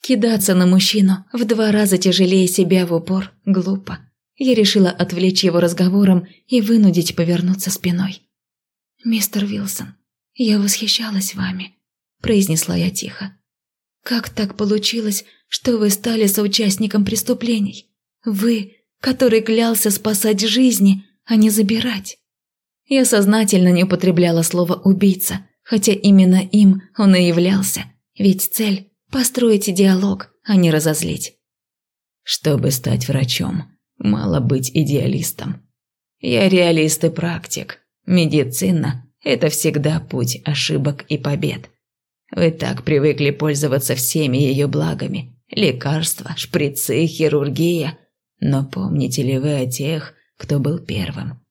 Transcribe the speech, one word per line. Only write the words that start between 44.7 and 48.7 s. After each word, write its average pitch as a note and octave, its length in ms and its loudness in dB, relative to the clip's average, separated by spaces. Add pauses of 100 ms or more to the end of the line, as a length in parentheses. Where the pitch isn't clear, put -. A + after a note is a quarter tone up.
лекарства, D#3 840 -4
шприцы, D3 720 -2
хирургия. D#3 920 -2 (400)
Но C#3 260 0
помните C3+ 600 -4